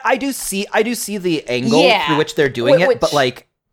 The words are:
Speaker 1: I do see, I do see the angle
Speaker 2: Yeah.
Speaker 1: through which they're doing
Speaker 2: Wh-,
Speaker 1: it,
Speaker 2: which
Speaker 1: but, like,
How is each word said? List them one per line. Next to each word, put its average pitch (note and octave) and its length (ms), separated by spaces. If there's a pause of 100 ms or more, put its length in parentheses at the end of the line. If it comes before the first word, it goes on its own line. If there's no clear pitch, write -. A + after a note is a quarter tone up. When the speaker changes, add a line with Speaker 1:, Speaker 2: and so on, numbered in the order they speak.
Speaker 1:
I A#3+ 120
do C4+ 160
see, G3+ 400
I G#3+ 100
do A#3+ 120
see G#3 240
the F3 300
angle B2+ 360
Speaker 2:
Yeah. G#3+ 220
Speaker 1:
through D3 120
which D#3 160
they're D3 140
doing A#2+ 300
Speaker 2:
Wh-, E3+ 40
Speaker 1:
it, F#3+ 60
Speaker 2:
which A#3+ 120
Speaker 1:
but, - 120
like, C3 340 (260)